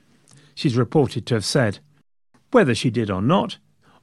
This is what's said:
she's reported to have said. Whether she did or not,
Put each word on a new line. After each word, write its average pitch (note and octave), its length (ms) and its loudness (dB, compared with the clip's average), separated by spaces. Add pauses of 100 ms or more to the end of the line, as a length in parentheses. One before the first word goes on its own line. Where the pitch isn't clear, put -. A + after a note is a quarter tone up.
(540)
she's A#2+ 220 -2
reported B2 500 0
to B2 80 -2
have G#2 100 -2
said. A2+ 340 0 (720)
Whether D#3+ 240 4
she B2+ 160 -2
did A2 200 -2
or F#2+ 120 -2
not, F#3+ 360 0 (440)